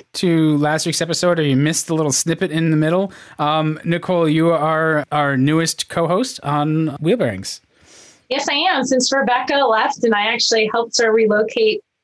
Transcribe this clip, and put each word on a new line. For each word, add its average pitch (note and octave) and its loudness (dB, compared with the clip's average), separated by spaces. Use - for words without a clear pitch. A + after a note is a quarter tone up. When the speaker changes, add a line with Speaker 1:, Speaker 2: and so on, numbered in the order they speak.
Speaker 1:
to D#3+ 2
last D3+ 0
week's E3 -4
episode E3+ 0
or D#3+ 0
you C#3 2
missed D3+ 0
the E3 -2
little D#3 0
snippet E3 -2
in D#3+ -2
the D#3 2
middle, E3+ 0
um, D#3 -2
Nicole, E3+ -2
you D#3+ 2
are D#3+ 0
our C#3+ 0
newest D#3 0
co-host F3+ -2
on D3+ -2
Wheel E3+ 0
Bearings. G#2+ -4
Speaker 2:
Yes, C4+ -4
I C#4+ 0
am. D4+ 0
Since C4 0
Rebecca C4 0
left B3 0
and A3+ 4
I G#3 0
actually A3 0
helped A#3 -2
her A3+ 2
relocate A3 2